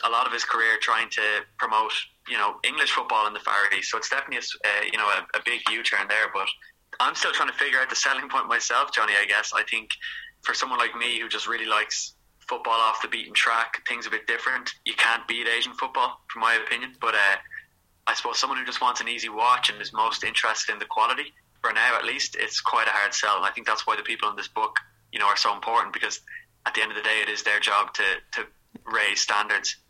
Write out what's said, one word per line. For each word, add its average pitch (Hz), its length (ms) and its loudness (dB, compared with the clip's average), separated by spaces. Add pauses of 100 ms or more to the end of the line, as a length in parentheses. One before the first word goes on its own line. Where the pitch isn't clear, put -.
a 117 40 0
lot 120 180 2
of 117 40 -2
his 117 140 -2
career 113 340 2
trying 113 300 0
to 113 120 -2 (360)
promote, 110 340 0 (380)
you 120 80 -2
know, 104 260 0
English 139 280 2
football 110 360 2
in 104 60 -4
the 101 80 -10
Far 104 140 0 (220)
East. 92 120 -2
So 113 80 0
it's - 120 -4
definitely 135 280 -2
a - 40 -2
s-, - 220 -6
uh, 104 260 2
you 107 80 2
know, 104 120 4
a, 95 280 0
a 101 60 0
big 120 260 0
U-turn 107 380 0
there. 107 240 2
But 98 160 -2 (520)
I'm 147 160 2
still 160 180 0
trying 143 160 2
to 123 60 -6
figure 131 240 2
out 135 100 2
the 135 60 -6
selling 135 340 0
point 127 180 0
myself, 120 460 0
Johnny, 107 280 2
I 104 40 2
guess. 104 280 0
I 110 100 0
think 113 260 -4 (540)
for 123 100 -2
someone 127 260 -2
like 113 160 0
me 120 240 -2
who 113 80 -6
just 107 200 -4
really 113 180 -4
likes - 480 -2 (260)
football 117 400 -2
off 110 220 2
the - 80 -6
beaten 113 240 -6
track, 117 540 2
things 117 180 -4
a 107 60 -8
bit 107 160 -4
different, 127 480 -4 (100)
you - 80 -4
can't 113 340 2
beat 117 200 -4
Asian 120 260 0
football, 127 480 -2 (100)
from 117 120 -10
my 113 100 4
opinion. 120 480 -2
But, 113 140 2
uh, 98 220 6 (680)
I 117 80 0
suppose 113 240 -4
someone 135 220 0
who 123 60 -6
just 123 160 -4
wants 123 200 0
an 113 80 -4
easy 113 200 -6
watch 117 400 2
and 104 120 -6
is 98 100 -10
most 110 320 0
interested 110 480 0
in 104 80 -6
the 107 60 -6
quality, 123 480 0 (260)
for 113 140 -2
now 117 240 4
at - 80 -2
least, 135 340 -4
it's - 220 -2
quite 113 240 2
a 107 60 2
hard 101 240 0
sell. 104 200 2
And 92 100 2
I 101 40 0
think 117 160 -8
that's 107 220 0
why 110 80 2
the 104 80 -4
people 107 260 -2
in 104 60 -4
this 98 120 -8
book, - 320 -2 (320)
you 117 60 -8
know, 104 80 2
are 101 100 6
so 104 200 0
important, 117 360 0
because - 300 -4 (460)
at - 80 -2
the 107 80 2
end 107 80 -2
of 101 60 -10
the 104 60 -4
day, 107 200 2
it 107 60 0
is 104 120 -4
their 104 180 2
job 104 360 2
to, 104 80 0 (300)
to 113 140 -6 (380)
raise 104 340 0
standards 104 560 0 (140)